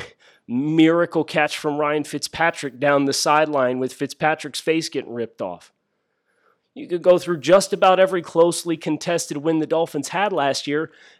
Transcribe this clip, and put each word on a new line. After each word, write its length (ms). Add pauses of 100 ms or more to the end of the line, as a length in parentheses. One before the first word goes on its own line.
(480)
miracle 760
catch 340
from 200
Ryan 260
Fitzpatrick 760
down 240
the 80
sideline 640
with 140
Fitzpatrick's 680
face 280
getting 240
ripped 300
off. 300 (1000)
You 140
could 160
go 160
through 220
just 320
about 260
every 240
closely 540
contested 600
win 220
the 80
Dolphins 420
had 240
last 340
year, 240 (300)